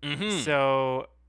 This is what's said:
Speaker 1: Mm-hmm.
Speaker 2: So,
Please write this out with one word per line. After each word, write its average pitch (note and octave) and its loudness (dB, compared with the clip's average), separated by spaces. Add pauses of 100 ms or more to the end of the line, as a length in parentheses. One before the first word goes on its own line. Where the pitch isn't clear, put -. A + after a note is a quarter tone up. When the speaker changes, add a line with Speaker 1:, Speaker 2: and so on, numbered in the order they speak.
Speaker 1:
Mm-hmm. E3+ -4
Speaker 2:
So, C3+ 2 (220)